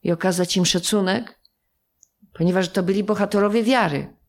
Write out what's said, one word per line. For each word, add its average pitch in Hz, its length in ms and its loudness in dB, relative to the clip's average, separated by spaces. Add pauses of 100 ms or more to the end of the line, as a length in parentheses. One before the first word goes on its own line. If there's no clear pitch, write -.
i 175 80 -2
okazać 180 460 -2
im 180 80 2
szacunek, 196 720 -2 (920)
ponieważ 180 360 0
to 185 140 -2
byli 196 200 0
bohaterowie 208 600 0
wiary 202 640 0